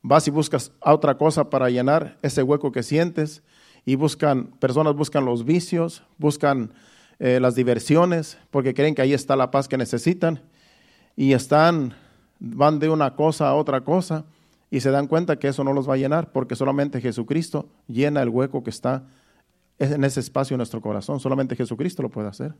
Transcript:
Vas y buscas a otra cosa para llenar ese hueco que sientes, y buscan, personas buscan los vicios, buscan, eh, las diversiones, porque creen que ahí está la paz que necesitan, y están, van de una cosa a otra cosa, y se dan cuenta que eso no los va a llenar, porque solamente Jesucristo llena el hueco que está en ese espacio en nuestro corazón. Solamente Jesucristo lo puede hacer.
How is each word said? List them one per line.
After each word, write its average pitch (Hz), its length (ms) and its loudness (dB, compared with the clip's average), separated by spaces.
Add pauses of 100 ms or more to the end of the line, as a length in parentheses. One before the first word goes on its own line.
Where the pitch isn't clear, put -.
Vas 143 280 4
y - 20 0
buscas 143 500 -2
a 151 140 6
otra 147 240 2
cosa 151 320 2
para 127 180 2
llenar 131 540 0
ese 139 200 0
hueco 143 300 0
que 123 100 -4
sientes, 156 600 -2 (420)
y 135 120 0
buscan, 143 500 0 (120)
personas 147 360 2
buscan 143 320 -2
los 120 180 -2
vicios, 170 580 -2 (140)
buscan, 143 560 0 (460)
eh, 127 200 2
las 127 160 4
diversiones, 143 840 2 (120)
porque 135 220 0
creen 147 220 2
que 139 80 0
ahí 135 100 4
está 135 240 0
la 127 140 0
paz 139 180 0
que 135 80 -4
necesitan, 165 640 -2 (760)
y 135 180 4
están, 147 600 2 (460)
van 143 380 2
de 156 100 0
una 151 260 0
cosa 151 340 0
a 135 60 2
otra 143 280 0
cosa, 160 420 -2 (460)
y 131 100 -2
se 135 100 0
dan 139 160 2
cuenta 160 320 0
que 139 100 -2
eso 139 160 -2
no 135 100 0
los 135 120 -2
va 139 80 0
a 135 40 0
llenar, 147 340 -2
porque 127 240 -4
solamente 139 460 -2
Jesucristo 127 680 -4 (200)
llena 139 340 0
el 120 80 0
hueco 127 340 -2
que 120 60 -8
está 131 340 -4 (760)
en 143 240 0
ese 135 180 0
espacio 135 340 -2
en 127 40 -2
nuestro 120 220 -6
corazón. 107 400 -6
Solamente 131 360 -2
Jesucristo 131 460 -6
lo 123 60 -4
puede 107 200 -8
hacer. 135 320 -12